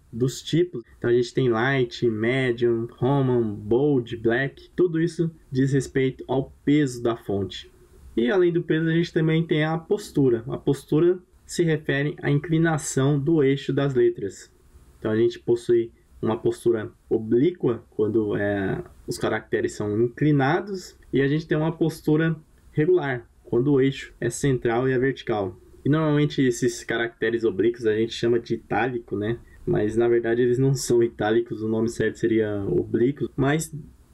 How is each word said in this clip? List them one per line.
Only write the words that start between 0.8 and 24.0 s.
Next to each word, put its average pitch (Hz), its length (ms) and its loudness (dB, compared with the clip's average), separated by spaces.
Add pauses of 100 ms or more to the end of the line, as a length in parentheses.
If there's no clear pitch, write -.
então 123 140 -2
a 120 40 4
gente 120 200 0
tem 131 160 2
light, 120 580 0
medium, 117 840 0
Roman, 127 500 2 (140)
bold, 120 640 0
black, 117 580 -2
tudo 160 260 2
isso 165 300 -2 (200)
diz 135 220 0
respeito 131 540 -2
ao 135 240 -4 (120)
peso 139 380 0
da 117 160 -2
fonte. - 540 -6 (440)
E 233 140 2
além 180 240 2
do 165 80 0
peso, 160 260 -2
a 160 60 2
gente 170 180 0
também 160 320 2
tem 156 200 0
a 160 160 0
postura. 135 680 0
A 117 100 -6
postura 160 600 0 (260)
se - 200 -4
refere 151 580 -2
à 143 80 -2
inclinação 147 880 0
do 156 220 2
eixo 135 320 2
das 139 220 0
letras. 117 580 0 (460)
Então 110 100 -4
a 110 80 0
gente 117 220 2
possui 117 520 0 (300)
uma 110 160 -2
postura 117 540 -2 (180)
oblíqua, 117 800 0
quando, 104 480 -2
é, 98 460 -2 (240)
os - 100 -6
caracteres 107 560 -4
são 104 260 -2
inclinados, 151 960 0 (160)
e 131 100 0
a 139 60 2
gente 156 200 -2
tem 156 100 -2
uma 156 140 -2
postura 160 640 0 (400)
regular, 151 520 0 (160)
quando 127 280 0
o 135 100 4
eixo 135 380 -2